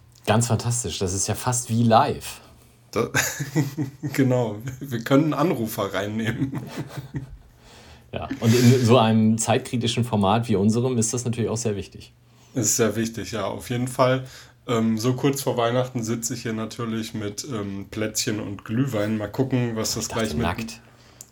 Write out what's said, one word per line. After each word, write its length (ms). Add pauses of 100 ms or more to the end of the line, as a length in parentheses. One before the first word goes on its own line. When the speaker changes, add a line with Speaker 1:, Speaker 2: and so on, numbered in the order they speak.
(260)
Speaker 1:
Ganz 220
fantastisch. 500
Das 160
ist 140
ja 80
fast 340
wie 140
live. 580 (500)
Speaker 2:
Da, 180 (520)
<laughs> 520
genau. 420 (240)
Wir 220
können 320
einen 180
Anrufer 420
reinnehmen. 600
<laughs> 80 (1500)
Speaker 1:
Ja, 160 (100)
und 160
in 300
so 120
einem 400
zeitkritischen 680
Format 420
wie 80
unserem 420
ist 160
das 120
natürlich 240
auch 80
sehr 180
wichtig. 380 (420)
Speaker 2:
Das 120
ist 100
sehr 180
wichtig, 380
ja, 120
auf 240
jeden 200
Fall. 360 (400)
Ähm, 320
so 160
kurz 280
vor 160
Weihnachten 440
sitze 320
ich 100
hier 100
natürlich 600
mit, 380
ähm, 400
Plätzchen 480
und 240
Glühwein. 540
Mal 100
gucken, 480
was 200
das 100
Speaker 1:
Ich 40
dachte, 120
Speaker 2:
gleich 140
mit 80
Speaker 1:
nackt. 380 (500)